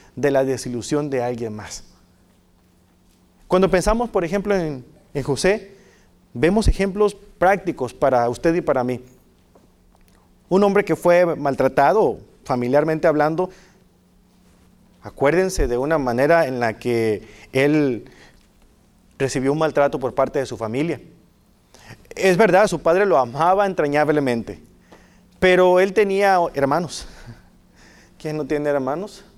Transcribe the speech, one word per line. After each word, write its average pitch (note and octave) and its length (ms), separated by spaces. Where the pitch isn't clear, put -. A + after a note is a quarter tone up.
de C3+ 140
la C3+ 140
desilusión C3 680
de C3 140
alguien A#2 320
más? - 300
Cuando F#3 200
pensamos, G#3+ 440
por F#3 120
ejemplo, G3+ 320
en, D3 300
en C#3 120
José, F#3 480
vemos F3+ 320
ejemplos G3+ 480
prácticos F3 800
para B2 340
usted E3 240
y E3+ 80
para C3+ 220
mí. B2 200
Un F#3+ 140
hombre G3+ 220
que D#3+ 100
fue F3 400
maltratado, C#3 840
familiarmente D3 640
hablando, D#3+ 420
acuérdense D3+ 680
de A#2+ 120
una D3+ 180
manera C#3 500
en C3 120
la A2+ 180
que A2+ 500
él C3+ 540
recibió C3+ 340
un D3+ 60
maltrato D3 420
por B2 140
parte C3+ 240
de C3+ 80
su A2+ 120
familia. B2 440
Es F3+ 220
verdad, G3+ 300
su F3+ 140
padre F#3 260
lo E3+ 100
amaba D#3+ 480
entrañablemente, D3 960
pero F3+ 400
él F#3+ 140
tenía G3 440
hermanos. C#3 540
¿Quién D3+ 180
no D3 80
tiene D3 240
hermanos? C#3+ 540